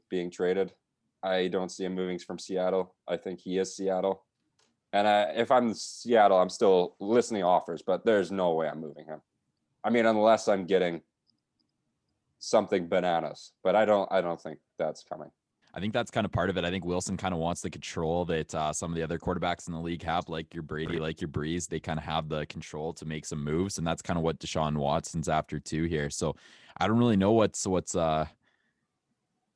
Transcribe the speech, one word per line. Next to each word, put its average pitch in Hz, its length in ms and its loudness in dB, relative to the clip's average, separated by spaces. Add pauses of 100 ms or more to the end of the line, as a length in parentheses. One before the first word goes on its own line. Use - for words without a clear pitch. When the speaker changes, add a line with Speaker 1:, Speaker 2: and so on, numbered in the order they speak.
Speaker 1:
being 90 200 -4
traded. 92 440 0 (500)
I 92 240 0
don't 92 240 -4
see 95 140 -6
him 92 100 -4
moving 90 240 -4
from 87 200 -10
Seattle. 92 560 -2 (120)
I 104 100 -2
think 90 220 -10
he 92 180 -4
is 95 180 -2
Seattle. 95 500 -2 (640)
And 101 160 4
I, 104 140 6 (140)
if 117 160 2
I'm 120 220 4
Seattle, 101 640 4
I'm 90 100 4
still 92 500 4
listening 110 440 2
to 87 40 2
offers, 87 340 2
but 90 240 -2
there's 101 260 4
no 92 220 2
way 80 140 0
I'm 78 140 -8
moving 76 240 -14
him. 78 160 -12 (600)
I 113 80 0
mean, 117 140 4
unless 110 420 4
I'm 98 180 2
getting 90 360 0 (1400)
something 98 480 2
bananas, 85 640 -2 (120)
but 92 120 4
I 107 100 6
don't, 101 260 4
I 95 100 2
don't 85 200 -4
think - 180 -12 (180)
that's 78 260 -6
coming. 78 260 -12 (420)
Speaker 2:
I - 80 -12
think 104 140 -4
that's 120 160 -2
kind 110 160 -2
of 92 60 -6
part 87 180 0
of 90 80 -2
it. 87 80 0
I 87 60 -2
think 92 120 -4
Wilson 90 320 -2
kind 92 180 -4
of 82 60 -2
wants 85 220 -2
the 90 80 -6
control 85 560 -4
that, 82 300 -4
uh, 76 180 -2
some 85 180 -6
of 82 40 -6
the 82 80 -2
other 80 160 -4
quarterbacks 87 480 -4
in 87 60 -8
the 82 60 -8
league 85 220 -6
have, 85 260 -2
like 80 280 -8
your 85 80 -8
Brady, 80 360 -6
like 80 220 -6
your 87 60 -4
Brees. 78 400 -4
They 80 120 -6
kind 78 200 -6
of 73 60 -8
have 78 220 -4
the 76 200 -4
control 78 460 -10
to - 120 -16
make 78 200 -8
some 73 180 -8
moves, 82 340 -2
and 82 80 -4
that's 80 160 -2
kind 87 160 -4
of 82 60 0
what 80 160 0
Deshaun 78 380 -2
Watson's 76 520 -2
after 78 300 -2
too 80 240 -4
here. 76 260 -2
So 76 260 -4 (440)
I 92 80 2
don't 113 100 2
really 120 200 4
know 98 160 6
what's, 107 340 2
what's, 90 280 -2
uh, 80 300 2 (1300)